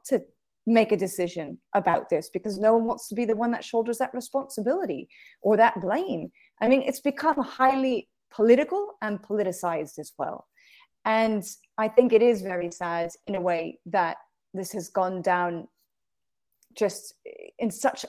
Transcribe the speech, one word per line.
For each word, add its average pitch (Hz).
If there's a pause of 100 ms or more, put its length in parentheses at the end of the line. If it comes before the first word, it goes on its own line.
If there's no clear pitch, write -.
to 247 (440)
make 220
a 208
decision 175 (140)
about 180
this 160
because 190
no 220
one 226
wants -
to 208
be 233
the 220
one 233
that -
shoulders 226
that 254
responsibility 247 (320)
or 208
that 220
blame. 196 (300)
I 220
mean, 262
it's -
become 294
highly 262 (220)
political 302
and 208
politicized 180
as 147
well. - (600)
And 220 (360)
I 220
think 247
it 220
is 226
very 180
sad 170 (140)
in 202
a 190
way 170
that 170 (340)
this 190
has 180
gone 185
down 175 (1080)
just - (440)
in 220
such -